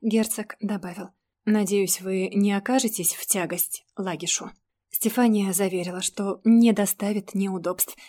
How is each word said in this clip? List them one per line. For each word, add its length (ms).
герцог 600
добавил: 480
«Надеюсь, 560
вы 320
не 200
окажетесь 600
в 140
тягость 580
Лагишу». 540
Стефания 600
заверила, 500
что 440
не 260
доставит 640
неудобств, 640